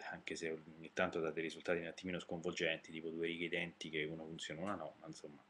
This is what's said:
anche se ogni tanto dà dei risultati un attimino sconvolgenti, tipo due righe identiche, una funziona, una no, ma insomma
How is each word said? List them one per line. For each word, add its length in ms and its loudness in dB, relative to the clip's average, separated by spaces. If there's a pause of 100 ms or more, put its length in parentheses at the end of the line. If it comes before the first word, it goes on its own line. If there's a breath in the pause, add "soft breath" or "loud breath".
(120)
anche 240 -4
se 140 0
ogni 440 -6
tanto 280 6
dà 100 4
dei 120 2
risultati 360 2
un 60 -2
attimino 340 -2
sconvolgenti, 720 2
tipo 180 -4
due 180 0
righe 180 0
identiche, 580 0
una 200 -2
funziona, 380 -4
una 140 2
no, 240 -4
ma 80 -12
insomma 420 -10